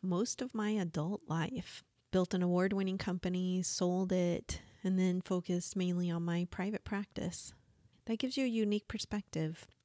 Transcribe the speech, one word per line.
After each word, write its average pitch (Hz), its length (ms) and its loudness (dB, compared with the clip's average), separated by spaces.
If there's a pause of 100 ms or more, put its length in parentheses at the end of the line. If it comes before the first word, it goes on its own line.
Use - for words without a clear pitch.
most 185 380 0
of 254 140 -6
my 214 160 0
adult 180 560 0
life. 170 560 -4 (280)
Built 185 240 2
an 180 80 2
award-winning 190 560 2
company, 180 640 0
sold 180 500 2
it, 175 480 0 (220)
and 190 160 2
then 185 220 4
focused 180 560 -2
mainly 180 340 2
on 170 140 0
my 170 260 2
private 196 340 -4
practice. - 680 -6 (540)
That 220 120 -2
gives 262 180 -2
you 269 80 0
a 254 40 2
unique 214 400 0
perspective, - 760 -6 (180)